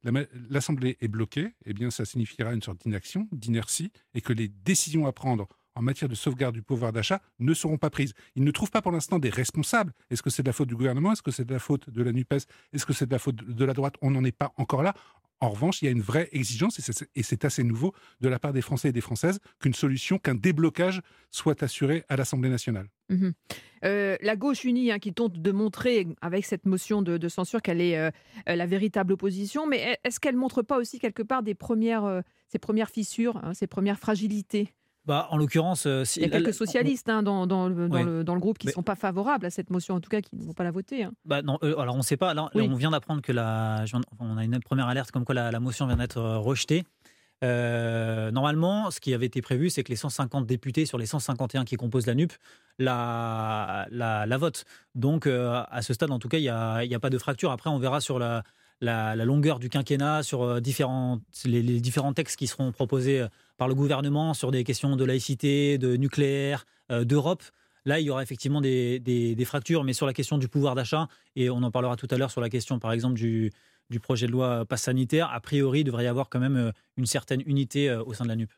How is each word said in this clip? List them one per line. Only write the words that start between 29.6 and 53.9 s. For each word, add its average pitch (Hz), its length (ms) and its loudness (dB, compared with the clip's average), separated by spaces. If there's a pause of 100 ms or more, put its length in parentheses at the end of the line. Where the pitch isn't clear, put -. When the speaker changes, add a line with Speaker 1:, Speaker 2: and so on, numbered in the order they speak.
Speaker 2:
mais 240 380 0
est-ce 247 160 -4
qu'elle 262 160 0
montre 254 240 0
pas 262 160 0
aussi 240 220 -4
quelque 226 240 -4
part 254 200 0
des 208 120 -2
premières, 226 500 0
euh, 185 160 0 (260)
ses - 120 -4
premières 220 320 0
fissures, 226 520 -2
hein, 165 120 -4
ses 196 120 -4
premières 202 320 0
fragilités ? 208 760 -2 (320)
Speaker 3:
Bah, 151 260 2
en 160 40 0
l'occurrence, 156 500 2
euh, 131 200 2
si 160 160 -2
Speaker 2:
Il - 20 4
y - 40 4
a - 20 2
quelques - 180 4
Speaker 3:
elle, 214 60 2
Speaker 2:
socialistes, 247 560 0
hein, 220 140 2
dans, 196 220 2
dans 185 220 2
le, 175 220 0
dans 175 80 2
Speaker 3:
Oui. 170 80 4
Speaker 2:
le, 165 180 0
dans 175 120 0
le 180 40 2
groupe 202 180 0
qui - 100 -4
ne - 20 2
Speaker 3:
Mais - 40 -2
Speaker 2:
sont 180 100 -4
pas 202 120 0
favorables 202 500 -2
à 180 40 -2
cette 196 200 -6
motion, 180 260 -2
en 180 40 0
tout - 100 -8
cas 208 120 0
qui - 160 -14
ne - 80 -10
vont 160 80 -10
pas 180 100 -4
la 175 80 0
voter, 202 320 -4
hein. 185 80 -6 (140)
Speaker 3:
Bah 143 160 0
non, 147 200 0
euh, 156 160 2
alors 123 180 -2
on - 20 2
ne 131 60 0
sait 143 120 2
pas. 180 180 2
Là, 151 100 0 (100)
là, 214 80 4
Speaker 2:
Oui. 214 100 2
Speaker 3:
on 135 40 0
vient 139 160 2
d'apprendre 147 300 0
que 127 120 -2
la, 110 520 0
je 107 60 -6
viens, 123 100 0 (180)
on 110 180 -4
a 110 80 -2
une 120 160 0
première 131 260 0
alerte 127 240 -2
comme 123 140 -2
quoi 135 100 0
la, 120 160 0
la 117 80 -2
motion 127 280 -2
vient 120 100 2
d'être, 123 220 -2
euh, 113 180 0
rejetée. 135 480 0 (580)
Euh, 113 880 0
normalement, 165 600 2
ce - 100 -10
qui 135 120 0
avait 120 120 0
été 123 160 -2
prévu, 139 280 0
c'est 139 140 -2
que - 60 -8
les 117 80 -2
cent 151 120 -4
cinquante 135 380 -2
députés 131 380 0
sur 131 120 -6
les 117 80 -4
cent 147 140 -4
cinquante 131 340 -2
et 135 40 -2
un 131 80 0
qui 123 100 -4
composent 117 320 0
la 120 80 2
nup 160 160 2 (480)
la, 113 1120 -2